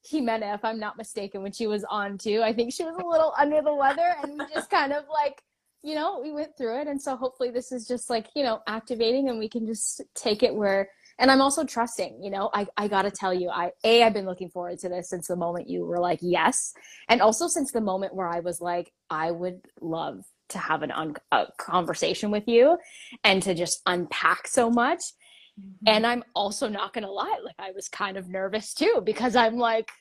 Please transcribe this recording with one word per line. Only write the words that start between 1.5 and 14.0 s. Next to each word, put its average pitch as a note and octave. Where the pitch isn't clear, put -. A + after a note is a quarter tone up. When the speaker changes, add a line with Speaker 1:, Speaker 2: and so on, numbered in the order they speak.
Speaker 1:
she A3+
was G#3
on G3+
too. G#3+
I A3
think A#3
she F4
was E4
a F4+
little D#4+
under D4
the D4
weather, C#4+
and C#4+
we D4
just D#4
kind C#4+
of, D4
like, D4
you D4+
know, D#4+
we D4+
went D4+
through A#3+
it. D4
And C#4
so C4+
hopefully B3+
this A#3+
is B3
just, B3
like, A3+
you D4
know, A3+
activating, A#3
and A#3
we A3
can A3
just -
take G#3+
it A#3+
where, G3
and C4
I'm C4+
also C#4
trusting, F#3+
you G3
know, G3+
I, G3+
I G#3
gotta G3
tell F#3+
you, F3+
I, F3
A, A#3